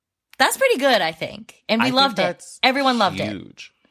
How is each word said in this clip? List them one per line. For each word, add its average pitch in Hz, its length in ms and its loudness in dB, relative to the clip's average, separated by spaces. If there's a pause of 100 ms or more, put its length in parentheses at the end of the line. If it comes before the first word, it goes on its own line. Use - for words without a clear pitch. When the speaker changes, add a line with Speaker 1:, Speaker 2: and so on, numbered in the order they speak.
(380)
Speaker 1:
that's 311 200 2
pretty 494 200 2
good, 254 240 2
I 160 100 -2
think. - 560 -14
And 220 140 0
we 254 60 2
Speaker 2:
I - 20 -2
think 254 60 -2
Speaker 1:
loved 262 240 2
it. - 20 0
Speaker 2:
that's - 420 -6
Speaker 1:
Everyone 262 340 2
loved 190 220 0
it. 120 100 -4
Speaker 2:
huge. - 440 -14 (180)